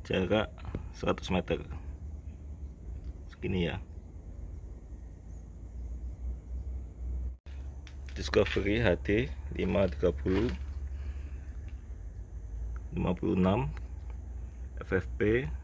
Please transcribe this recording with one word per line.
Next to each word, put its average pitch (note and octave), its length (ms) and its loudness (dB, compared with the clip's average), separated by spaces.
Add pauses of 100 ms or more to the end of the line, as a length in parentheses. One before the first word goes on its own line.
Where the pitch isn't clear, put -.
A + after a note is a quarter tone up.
jarak F#2+ 480 4 (480)
seratus - 320 0
meter. E2+ 320 2 (1700)
Segini F2+ 400 2
ya. - 80 0 (4000)
Discovery G2+ 640 6
H A2 80 8 (160)
D A2+ 240 6 (240)
lima F#2 400 4
tiga - 240 4
puluh, G2 320 4 (2500)
lima F2+ 160 4
puluh F#2 240 4
enam, G2 320 6 (1120)
F F#2+ 240 2
F - 20 -6 (140)
P A2+ 240 6 (200)